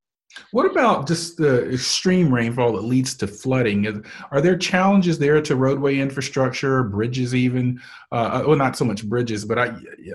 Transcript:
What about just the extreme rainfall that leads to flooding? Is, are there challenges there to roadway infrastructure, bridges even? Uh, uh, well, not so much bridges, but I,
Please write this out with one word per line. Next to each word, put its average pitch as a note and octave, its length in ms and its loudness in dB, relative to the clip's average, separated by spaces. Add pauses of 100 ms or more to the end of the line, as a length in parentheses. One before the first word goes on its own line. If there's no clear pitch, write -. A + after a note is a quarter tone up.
(520)
What D4+ 180 0
about A3 380 0
just - 300 -4
the C#3 340 2
extreme E3+ 600 2
rainfall A#2+ 420 0
that A2 100 -6
leads B2+ 320 0
to G2+ 100 -4
flooding? A2 600 0
Is, G#2 120 -6 (320)
are C#3 100 0
there F3+ 160 4
challenges F#3 600 2
there D3 240 4
to D3 140 0
roadway C#3 420 2
infrastructure, C3+ 840 0
bridges A#2+ 500 -2
even? B2+ 460 0 (320)
Uh, - 20 -4
uh, A#2 320 0
well, D3+ 100 4
not C3 200 0
so C#3 80 -2
much A2 240 -2
bridges, A2 360 -2
but A2 140 -2
I, A#2 160 -2 (400)